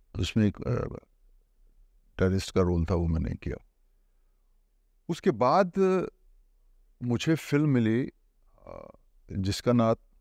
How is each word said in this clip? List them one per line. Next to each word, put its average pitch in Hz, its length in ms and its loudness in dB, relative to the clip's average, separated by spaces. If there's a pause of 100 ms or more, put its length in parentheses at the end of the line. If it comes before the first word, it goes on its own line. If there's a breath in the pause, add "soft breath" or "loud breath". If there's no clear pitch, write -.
(200)
उसमें 107 280 2
एक, 98 140 -4
अ, - 440 -6 (1120)
टेररिस्ट 92 380 0
का 95 60 4
रोल 87 240 2
था, 95 100 -2
वो 85 120 -2
मैंने - 280 -2
किया। - 320 -10 (1400)
उसके 170 220 0
बाद 151 400 2 (1300)
मुझे 123 320 0
फिल्म 147 340 0
मिली, 120 420 2 (560)
अ, 50 300 -20 (340)
जिसका 101 420 -2
ना-, 113 260 2 (220)